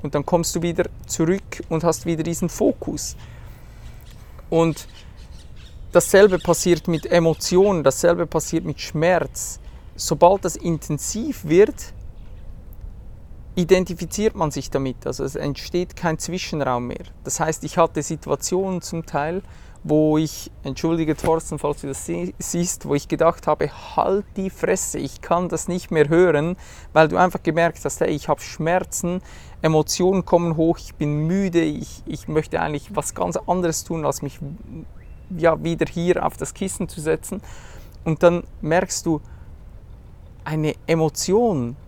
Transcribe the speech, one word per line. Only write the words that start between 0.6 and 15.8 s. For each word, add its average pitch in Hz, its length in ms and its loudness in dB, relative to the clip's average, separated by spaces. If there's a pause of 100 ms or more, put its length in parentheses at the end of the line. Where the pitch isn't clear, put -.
wieder 170 220 2 (220)
zurück - 640 0
und 160 160 0
hast 165 220 2
wieder 165 160 0
diesen 165 260 -2
Fokus. - 680 -2 (1300)
Und 165 380 2 (1040)
dasselbe 190 460 8
passiert 175 500 2
mit 160 180 0
Emotionen, 175 760 4
dasselbe 170 440 2
passiert 160 380 -2
mit 156 160 -6
Schmerz. 160 800 -2 (360)
Sobald 175 480 4
das 170 120 -2
intensiv 170 880 -4
wird, 185 500 4 (1600)
identifiziert 185 840 2
man 160 140 0
sich - 200 -6
damit, 135 360 -2
also 139 180 -4
es 139 100 -4
entsteht 147 640 -4